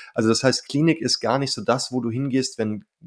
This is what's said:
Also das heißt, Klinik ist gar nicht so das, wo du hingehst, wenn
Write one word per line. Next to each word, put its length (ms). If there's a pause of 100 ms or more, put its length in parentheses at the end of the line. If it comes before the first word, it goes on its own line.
(140)
Also 140
das 160
heißt, 240
Klinik 320
ist 200
gar 180
nicht 140
so 120
das, 260
wo 100
du 100
hingehst, 480
wenn 260 (220)